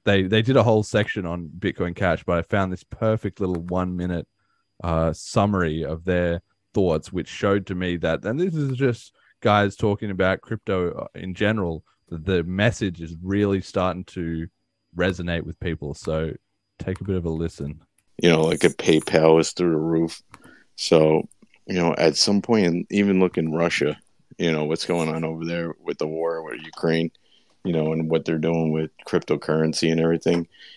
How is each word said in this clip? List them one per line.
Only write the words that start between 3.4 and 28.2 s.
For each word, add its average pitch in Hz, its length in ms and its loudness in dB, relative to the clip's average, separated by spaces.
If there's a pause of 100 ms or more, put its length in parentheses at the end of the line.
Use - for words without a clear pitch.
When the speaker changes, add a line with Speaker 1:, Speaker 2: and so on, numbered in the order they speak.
Speaker 1:
one 90 340 -2
minute, 87 300 -4 (560)
uh, 82 300 2
summary 90 720 0
of 82 200 -8
their 87 380 0 (320)
thoughts, 87 380 0
which 90 160 -6
showed 101 380 0
to 95 80 -6
me 90 240 -2
that, 80 260 -2
and 120 160 -2
this 180 140 -2
is 139 220 -2
just 123 380 -2 (260)
guys 104 360 2
talking 104 340 -2
about 92 300 2
crypto, 92 520 -4
uh, - 220 -10
in 92 200 -10
general, 98 500 -2 (240)
that 80 160 -10
the 92 180 0
message 92 580 -2
is 82 220 -12
really 98 380 0
starting 90 440 -2
to 82 440 -6 (480)
resonate 87 460 -2
with 80 180 -12
people. 78 340 -6
So 78 380 -4 (480)
take 95 200 -6
a 92 40 -10
bit 98 100 -2
of 87 100 -2
a 82 60 -2
listen. 78 500 -6 (400)
Speaker 2:
You 87 100 6
know, 80 120 4
like, 82 220 2
a 85 60 6
PayPal 80 680 4
is 80 120 -2
through 87 180 0
the 80 60 0
roof. 82 440 -2 (540)
So, 78 540 4 (380)
you 98 80 -6
know, 87 220 2
at 78 200 2
some 101 260 2
point, 107 240 2
and 87 240 0
even 101 300 2
look 90 180 2
in 80 140 -2
Russia, 80 440 0 (400)
you 87 140 0
know, 76 140 0
what's 78 220 -2
going 85 220 0
on 80 140 -4
over 80 220 -6
there 85 340 -6
with 80 200 -8
the 78 100 -4
war 82 340 -4
with 69 180 -10
Ukraine, 80 520 0 (520)
you 90 80 -2
know, 80 200 0
and 80 180 -2
what 80 140 0